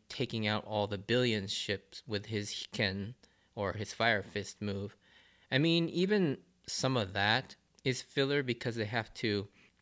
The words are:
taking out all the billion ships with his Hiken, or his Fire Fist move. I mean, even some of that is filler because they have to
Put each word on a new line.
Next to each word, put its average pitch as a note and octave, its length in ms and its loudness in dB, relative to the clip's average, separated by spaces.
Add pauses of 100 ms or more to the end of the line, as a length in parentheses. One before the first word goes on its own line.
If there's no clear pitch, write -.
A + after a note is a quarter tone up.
taking A2+ 400 -2
out G#2 180 0
all G#2 220 0
the G2+ 100 -4
billion A2 480 2
ships - 600 -4
with G#2 200 -4
his G#2+ 240 -4
Hiken, G2+ 640 -4 (380)
or G2 200 -2
his G#2 200 -6
Fire A2 280 2
Fist - 400 -6
move. G2+ 340 -4 (560)
I C3 60 2
mean, E3 320 4
even F#3 480 2 (300)
some C3 280 0
of G2+ 160 0
that G#2 460 2 (260)
is B2+ 180 0
filler C#3+ 420 2
because A#2+ 340 -2
they A2 80 0
have A2 300 -4
to G#2 340 0 (320)